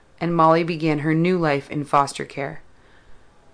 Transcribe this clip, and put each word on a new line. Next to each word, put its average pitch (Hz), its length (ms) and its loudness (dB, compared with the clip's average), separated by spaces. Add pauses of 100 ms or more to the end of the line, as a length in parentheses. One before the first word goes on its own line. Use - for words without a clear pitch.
(200)
and 170 160 -2
Molly 165 260 6
began 156 360 -2
her 156 160 0
new 175 240 2
life 147 320 -2
in 147 140 -6
foster 139 420 0
care. - 340 -10 (920)